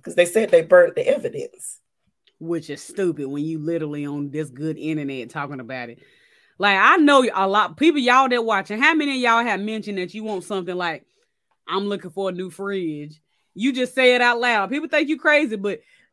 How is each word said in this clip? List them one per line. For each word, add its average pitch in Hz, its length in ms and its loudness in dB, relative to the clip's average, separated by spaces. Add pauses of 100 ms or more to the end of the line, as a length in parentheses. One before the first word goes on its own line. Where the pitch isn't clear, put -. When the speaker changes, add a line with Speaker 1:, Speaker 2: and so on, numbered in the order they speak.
Speaker 1:
'cause - 120 -12
they - 100 6
said 214 240 0
they 165 120 8
burnt 175 340 8
the - 120 -4
evidence. - 720 -4 (600)
Speaker 2:
Which 165 300 -6
is 139 120 -12
stupid 165 460 -4
when 147 180 -6
you 160 140 -6
literally 151 460 -4
on 143 260 -8
this 151 180 -8
good 151 280 -8
internet 139 520 -6
talking 143 320 -10
about 120 300 -12
it. 117 80 -20 (580)
Like, 196 200 2
I 254 200 6
know 285 260 6 (100)
a 190 140 0
lot 196 300 0
people, 294 240 2
y'all 254 260 4
that 247 160 0
watching, 214 380 -4
how 311 140 4
many 294 160 0
of 262 100 -4
y'all 233 240 2
have 196 160 -4
mentioned 208 360 -8
that 180 160 -8
you 214 120 -12
want 190 180 -6
something 185 320 -6
like, 170 300 -6 (640)
"I'm 196 200 -4
looking 196 220 -8
for 190 200 -6
a - 20 -6
new 180 180 -8
fridge"? 165 720 -10 (320)
You 240 180 -2
just 247 220 -4
say 247 220 4
it 247 60 2
out 240 180 2
loud. 226 320 0
People 302 180 -6
think 302 180 0
you 302 120 -2
crazy, 294 360 2
but 196 260 -6 (320)